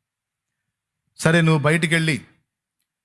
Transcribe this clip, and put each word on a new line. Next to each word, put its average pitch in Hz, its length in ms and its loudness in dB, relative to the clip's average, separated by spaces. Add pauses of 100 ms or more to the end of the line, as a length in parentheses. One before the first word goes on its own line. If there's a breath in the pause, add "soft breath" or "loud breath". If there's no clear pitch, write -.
(1200)
"సరే, 160 220 2
నువ్వు 160 220 2
బయటికెళ్ళి 160 640 -2 (800)